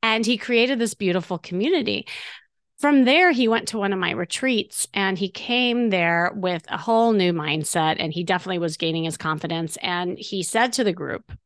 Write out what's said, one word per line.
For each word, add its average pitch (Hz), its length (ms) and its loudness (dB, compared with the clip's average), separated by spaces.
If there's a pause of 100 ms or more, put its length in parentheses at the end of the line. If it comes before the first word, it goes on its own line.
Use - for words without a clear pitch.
And 220 220 2
he 233 140 2
created 247 400 2
this 226 160 0
beautiful 180 440 0
community. 214 680 -2 (720)
From 285 260 6
there, 330 260 6
he 247 160 2
went 226 220 2
to 233 100 -6
one 202 140 0
of 190 80 -2
my 175 100 -2
retreats, - 800 -2
and 190 240 0
he 196 120 -2
came 240 640 0
there 170 440 2
with 180 340 -4
a - 80 -8
whole 226 360 2
new 180 200 4
mindset, 156 680 0
and 170 120 -2
he 175 120 -4
definitely 180 340 -2
was 170 180 -2
gaining 165 280 -2
his 160 120 -4
confidence. 160 680 -4
And 180 360 -4
he 196 240 -8
said 226 320 0
to 254 100 0
the 202 80 2
group - 400 -8 (140)